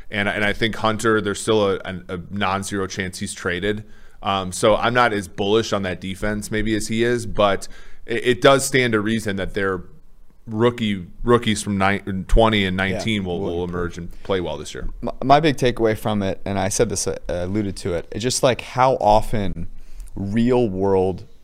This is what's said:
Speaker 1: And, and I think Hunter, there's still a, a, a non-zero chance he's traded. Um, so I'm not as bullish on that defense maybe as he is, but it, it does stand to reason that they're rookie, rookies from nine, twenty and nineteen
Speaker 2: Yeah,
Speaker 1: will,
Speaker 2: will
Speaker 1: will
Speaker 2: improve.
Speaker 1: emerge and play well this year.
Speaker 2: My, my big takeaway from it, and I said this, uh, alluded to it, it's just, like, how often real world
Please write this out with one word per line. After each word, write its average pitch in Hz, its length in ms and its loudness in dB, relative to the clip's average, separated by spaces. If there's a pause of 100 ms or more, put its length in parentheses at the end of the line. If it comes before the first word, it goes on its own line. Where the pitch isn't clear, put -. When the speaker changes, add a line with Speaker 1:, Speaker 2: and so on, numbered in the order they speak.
Speaker 1:
And, 101 180 -2
and 101 160 -2
I 101 100 2
think 113 240 -2
Hunter, 110 440 2
there's 98 180 -4
still 107 300 2
a, 95 60 2 (100)
a, 95 300 -10
a 90 40 -6 (120)
non-zero 98 560 -2
chance 92 320 -6
he's 101 160 -8
traded. 98 480 -2 (400)
Um, 95 280 -2
so 107 240 4
I'm 120 200 2
not 120 180 4
as 101 140 -2
bullish 107 440 0
on 101 120 0
that 92 180 -4
defense 101 480 -4
maybe 110 260 0
as 107 120 -2
he 113 160 0
is, 120 240 0
but 98 400 2 (400)
it, 117 180 -2
it 123 160 2
does 135 240 6
stand 127 280 2
to 107 80 4
reason 107 340 -2
that 92 180 -4
they're 95 300 -2 (600)
rookie, 110 600 0 (160)
rookies 113 400 2
from 101 140 -2
nine, 95 500 0
twenty 110 380 6
and 92 100 0
nineteen 98 460 0
Speaker 2:
Yeah, 92 80 -4
Speaker 1:
will, 87 100 -2
Speaker 2:
will 98 60 -4
Speaker 1:
will 87 180 -2
Speaker 2:
improve. 87 180 -4
Speaker 1:
emerge 87 160 -6
and - 260 -10
play 98 180 0
well 76 160 -4
this 73 160 -10
year. 64 160 -6 (100)
Speaker 2:
My, - 140 -6 (100)
my 139 160 6
big 151 160 2
takeaway 113 420 2
from 107 240 -2
it, 95 220 -2
and 98 160 -2
I 95 80 0
said 107 220 2
this, - 180 -4
uh, 95 100 -4 (120)
alluded 92 480 -2
to 92 160 -4
it, 82 180 -4
it's 104 120 -6
just, 123 200 -2
like, 123 160 4
how 127 360 2
often 101 760 2 (480)
real 117 500 2
world 95 560 2 (200)